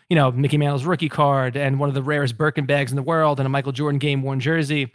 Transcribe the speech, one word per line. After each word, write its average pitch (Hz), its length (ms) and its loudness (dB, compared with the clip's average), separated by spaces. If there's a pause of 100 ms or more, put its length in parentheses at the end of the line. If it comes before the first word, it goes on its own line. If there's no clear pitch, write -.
(100)
you 175 60 4
know, 139 160 4
Mickey 139 260 0
Mantle's 143 260 0
rookie 151 240 -2
card 135 480 2
and 139 240 0
one 143 80 0
of 135 60 -2
the 135 80 -2
rarest 139 340 -2
Birkin 151 300 0
bags 139 260 0
in 139 40 -2
the 139 60 -2
world 156 380 2
and 135 60 0
a - 20 0
Michael 135 240 -2
Jordan 143 260 -2
game 139 240 0
worn 135 160 -4
jersey. 143 560 -2